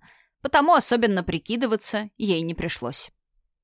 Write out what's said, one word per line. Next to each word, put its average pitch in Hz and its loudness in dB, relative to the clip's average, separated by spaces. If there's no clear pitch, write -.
потому 302 4
особенно 226 2
прикидываться 214 -4
ей 185 0
не 165 -6
пришлось. - -6